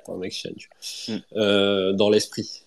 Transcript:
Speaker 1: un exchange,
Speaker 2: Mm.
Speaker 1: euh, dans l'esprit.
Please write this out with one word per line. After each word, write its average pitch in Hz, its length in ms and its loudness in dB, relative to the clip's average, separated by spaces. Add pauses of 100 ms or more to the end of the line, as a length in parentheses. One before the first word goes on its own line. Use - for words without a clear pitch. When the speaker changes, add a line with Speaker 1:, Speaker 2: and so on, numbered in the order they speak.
Speaker 1:
un 92 140 -10
exchange, - 480 -10 (380)
Speaker 2:
Mm. 113 60 -6 (220)
Speaker 1:
euh, 101 580 4
dans 104 160 4
l'esprit. - 580 -2